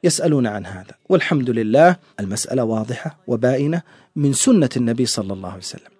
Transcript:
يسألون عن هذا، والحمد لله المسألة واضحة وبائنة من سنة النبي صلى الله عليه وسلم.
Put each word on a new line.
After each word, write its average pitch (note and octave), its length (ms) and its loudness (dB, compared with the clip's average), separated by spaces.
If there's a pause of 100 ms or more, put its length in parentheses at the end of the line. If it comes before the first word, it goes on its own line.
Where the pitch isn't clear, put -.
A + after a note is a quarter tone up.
يسألون D3+ 420 2
عن G#2 200 -6
هذا، F#2+ 280 -16 (140)
والحمد D3+ 420 0
لله A#2+ 460 4 (240)
المسألة G#2 440 -4
واضحة A2+ 640 -6
وبائنة C3 560 0 (340)
من C#3+ 160 2
سنة F3 440 4
النبي A#2+ 300 0
صلى G2 260 -4
الله F#2+ 160 -10
عليه G2 100 -14
وسلم. - 420 -16